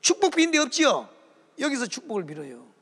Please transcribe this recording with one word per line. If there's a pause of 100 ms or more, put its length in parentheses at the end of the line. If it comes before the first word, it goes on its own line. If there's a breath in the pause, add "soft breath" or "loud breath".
축복
빈
데
없지요? (440)
여기서
축복을
빌어요. (160)